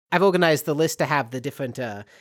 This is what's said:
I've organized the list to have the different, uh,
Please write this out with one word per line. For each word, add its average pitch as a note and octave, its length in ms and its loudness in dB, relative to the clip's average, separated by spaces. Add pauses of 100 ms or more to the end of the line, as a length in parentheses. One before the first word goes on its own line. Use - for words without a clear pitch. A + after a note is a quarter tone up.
(120)
I've F3 120 4
organized F3 420 4
the D#3 100 -2
list D#3+ 240 0
to D#3+ 60 0
have C3+ 260 -2
the B2+ 100 -8
different, C3+ 380 -8
uh, G#2+ 240 -8 (180)